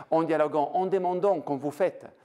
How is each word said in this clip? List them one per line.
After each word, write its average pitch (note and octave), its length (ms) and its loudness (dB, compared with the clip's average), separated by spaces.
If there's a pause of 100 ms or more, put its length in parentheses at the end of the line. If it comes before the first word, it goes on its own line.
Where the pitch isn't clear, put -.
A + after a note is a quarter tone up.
(120)
en D#3+ 120 4
dialoguant, D3+ 500 2
en F#3 120 0
demandant, F3+ 560 0
comme C#3+ 160 -4
vous C3+ 140 -4
faites D#3 340 -2 (200)